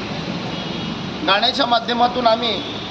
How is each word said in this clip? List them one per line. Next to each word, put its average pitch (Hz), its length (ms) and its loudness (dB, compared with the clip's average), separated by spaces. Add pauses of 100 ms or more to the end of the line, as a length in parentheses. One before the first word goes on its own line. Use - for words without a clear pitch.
(1300)
गाण्याच्या 240 400 2
माध्यमातून 240 600 2
आम्ही 226 360 2 (280)